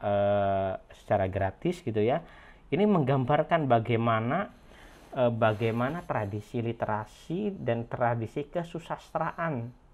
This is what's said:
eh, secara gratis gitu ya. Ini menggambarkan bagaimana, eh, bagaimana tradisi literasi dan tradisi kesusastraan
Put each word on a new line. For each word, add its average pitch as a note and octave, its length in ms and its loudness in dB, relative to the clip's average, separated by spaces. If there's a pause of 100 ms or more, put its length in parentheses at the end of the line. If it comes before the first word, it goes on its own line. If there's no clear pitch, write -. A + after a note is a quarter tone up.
eh, G2+ 720 2 (240)
secara G2 320 0
gratis G2 560 -2
gitu A2 160 0
ya. B2+ 160 2 (560)
Ini F3+ 160 2
menggambarkan D3 800 2
bagaimana, A#2 800 2 (640)
eh, B2 160 2
bagaimana A2+ 720 0
tradisi A2 640 -4
literasi A#2 880 -4
dan A#2+ 320 -2
tradisi A#2+ 640 -2
kesusastraan D#3+ 1200 -6 (240)